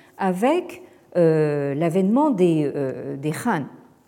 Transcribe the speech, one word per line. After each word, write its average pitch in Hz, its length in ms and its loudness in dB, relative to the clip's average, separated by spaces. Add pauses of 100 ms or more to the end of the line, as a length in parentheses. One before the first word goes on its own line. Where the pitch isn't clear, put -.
(180)
avec, 208 640 -2 (340)
euh, 151 580 2
l'avènement 190 560 2
des, 165 440 2
euh, 135 420 -6
des 143 160 -6 (140)
Han. 175 180 -2 (440)